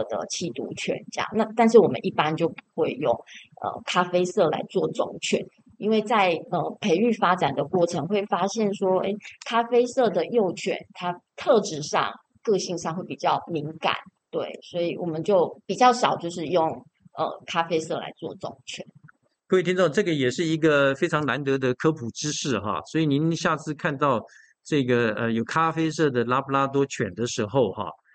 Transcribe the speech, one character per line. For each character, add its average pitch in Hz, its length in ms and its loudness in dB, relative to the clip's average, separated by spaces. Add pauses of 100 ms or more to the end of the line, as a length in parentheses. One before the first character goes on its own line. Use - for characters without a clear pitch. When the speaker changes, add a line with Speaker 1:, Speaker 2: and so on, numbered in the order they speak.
Speaker 1:
的 107 120 -6 (140)
缉 170 220 -6
毒 113 200 -8
犬 - 240 -6 (140)
这 - 100 -6
样。 - 140 -6
那 220 100 0 (100)
但 226 140 4
是 233 80 8
我 214 100 10
们 - 160 -4
一 190 60 -4
般 156 260 0
就 160 140 0
不 - 60 -12 (180)
会 143 200 -2
用， 127 200 0 (480)
呃， - 240 -6
咖 180 180 0
啡 180 220 0
色 180 240 2
来 - 180 -2
做 160 240 -2
种 - 300 -4
犬， - 240 -2 (320)
因 208 140 -2
为 220 100 2
在， 214 280 2 (200)
呃， 160 320 -4
培 175 140 2
育 226 180 2
发 185 220 2
展 151 180 0
的 139 100 -2
过 175 220 2
程 165 220 -2
会 202 180 -2
发 185 220 0
现 208 260 -2
说， 185 280 0
诶， 202 140 -4 (300)
咖 233 180 0
啡 240 220 4
色 247 240 2
的 180 160 0
幼 202 280 2
犬 - 220 -4 (200)
它 180 260 -6 (140)
特 247 260 4
质 151 220 -6
上、 139 280 0 (300)
个 202 160 2
性 180 180 -6
上 165 200 -6
会 180 80 -8
比 131 120 -10
较 151 240 0 (120)
敏 151 120 -4 (140)
感， 190 160 0 (380)
对， 139 180 -6 (140)
所 - 180 -8
以 170 160 -4
我 - 80 -8
们 156 180 -4
就 180 440 2
比 190 80 -4
较 247 180 6
少 185 240 0
就 170 140 -10
是 165 160 -8
用， 160 200 2 (480)
呃， 135 300 -6
咖 170 160 -2
啡 165 180 -2
色 156 200 -6
来 80 180 -10
做 - 200 -10
种 - 280 -12
犬。 - 180 -12 (600)
Speaker 2:
各 185 120 2
位 185 40 4
听 175 140 0
众， 180 160 4
这 202 100 2
个 175 100 -2
也 139 200 2
是 175 120 -2
一 160 140 0
个 143 380 4
非 175 120 0
常 151 200 0
难 131 160 -2
得 135 160 0
的 131 160 2
科 - 160 2
普 123 180 -6
知 151 220 -6
识 139 260 -2
哈， 98 240 -4 (100)
所 156 80 0
以 160 60 2
您 151 300 2
下 160 200 0
次 156 200 -6
看 147 200 -2
到 135 240 2 (440)
这 143 200 0
个， 120 280 2
呃， 113 200 -2
有 113 120 0
咖 160 280 0
啡 160 200 0
色 156 180 2
的 123 140 2
拉 127 180 2
布 139 100 -8
拉 139 140 2
多 139 220 2
犬 101 260 -4
的 110 140 -2
时 113 180 -2
候 110 260 2
哈， 98 160 -8 (280)